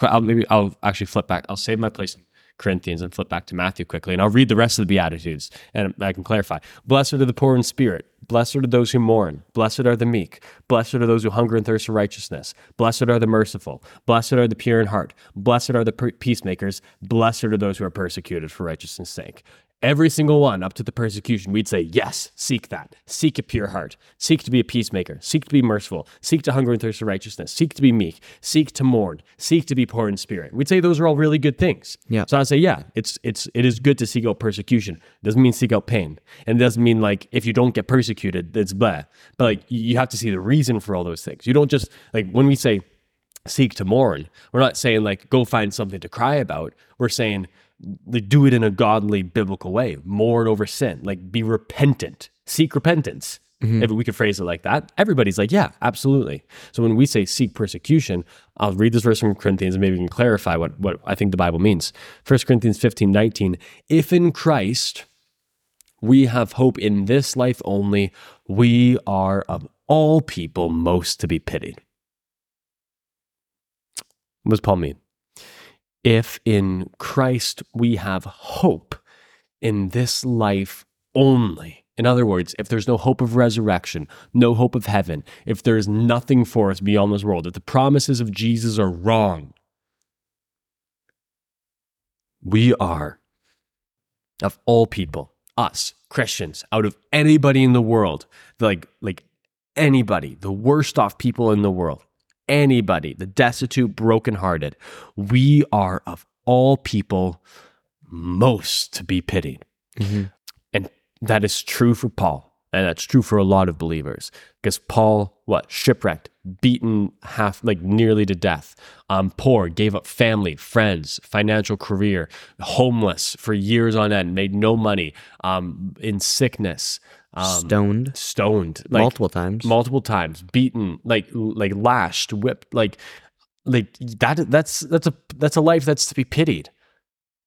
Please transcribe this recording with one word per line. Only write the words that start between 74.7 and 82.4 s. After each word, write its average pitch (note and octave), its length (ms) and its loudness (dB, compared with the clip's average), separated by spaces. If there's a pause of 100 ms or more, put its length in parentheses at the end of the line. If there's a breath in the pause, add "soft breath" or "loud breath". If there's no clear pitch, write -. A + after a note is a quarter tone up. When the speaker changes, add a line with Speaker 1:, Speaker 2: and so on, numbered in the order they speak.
Speaker 1:
mean? D2 180 -6 (1040 loud breath)
If A2+ 440 2
in G2 520 0
Christ - 640 -2 (120)
we A#2 240 2
have F#2+ 260 -6
hope - 720 -2 (640 soft breath)
in G#2 300 -2
this A#2+ 340 -2
life G#2+ 600 -2 (280)
only. A#2+ 720 2 (140)
In A#2+ 80 -2
other B2 200 4
words, F#2 320 -2